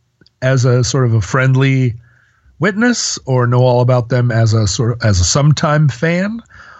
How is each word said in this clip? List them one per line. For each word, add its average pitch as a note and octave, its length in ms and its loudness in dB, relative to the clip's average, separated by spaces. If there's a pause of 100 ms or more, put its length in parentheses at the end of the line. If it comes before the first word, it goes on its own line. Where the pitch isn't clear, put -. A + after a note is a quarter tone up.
(420)
as C3 240 2
a B2 180 2
sort C3 220 0
of A2+ 80 0
a A2+ 80 2
friendly C3 720 0 (640)
witness G#3+ 680 -2
or B2+ 200 0
know B2 180 2
all B2 180 2
about B2 280 0
them B2 220 0
as A2 220 2
a A2 140 0
sort A#2+ 260 -2
of, A#2 120 -6
as G2+ 140 2
a F2 40 0
sometime D3 680 0
fan, F#3 520 -4 (380)